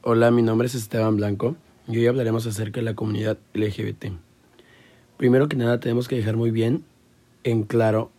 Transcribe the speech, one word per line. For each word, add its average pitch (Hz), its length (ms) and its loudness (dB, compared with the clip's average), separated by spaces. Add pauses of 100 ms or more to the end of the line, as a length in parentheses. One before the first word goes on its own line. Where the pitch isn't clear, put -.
Hola, 117 220 4
mi 120 100 4
nombre 113 280 2
es 127 80 -6
Esteban 110 400 0
Blanco 104 400 -2 (320)
y 113 100 -2
hoy 117 80 4
hablaremos 113 400 0
acerca 107 320 -6
de 113 60 -4
la 113 100 -4
comunidad 107 440 -2 (160)
L 107 140 0
G - 140 -6
B 104 100 -4
T. 98 200 -10 (1040)
Primero 131 320 4
que 147 80 -4
nada, 120 240 0
tenemos 120 260 -2
que 131 80 -4
dejar 110 220 -2
muy 117 160 0
bien 113 320 0 (580)
en 117 220 0
claro 110 540 0